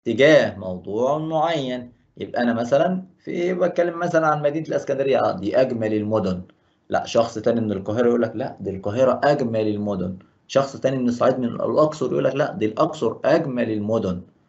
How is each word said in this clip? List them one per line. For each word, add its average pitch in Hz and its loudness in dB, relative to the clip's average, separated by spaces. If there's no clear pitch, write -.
تجاه 117 6
موضوع 98 -2
معين. 151 -2
يبقى 104 -4
أنا 120 2
مثلًا 147 2
في، 175 -4
بتكلم 175 0
مثلًا 160 2
عن 147 2
مدينة 147 -2
الإسكندرية: 135 0
"آه، 110 2
دي 95 0
أجمل 113 0
المدن." 104 0
لا، 90 -2
شخص 117 0
تاني 117 0
من 107 0
القاهرة 107 0
يقول 120 2
لك: 113 -2
"لا، 123 -8
دي 98 -6
القاهرة 104 0
أجمل 113 2
المدن." 101 -4
شخص 135 0
تاني 135 -2
من 123 0
الصعيد، 120 2
من 127 -2
الأقصر، 127 0
يقول 143 0
لك: 127 0
"لا، 139 -2
دي 107 -2
الأقصر 113 -2
أجمل 123 0
المدن." 101 -2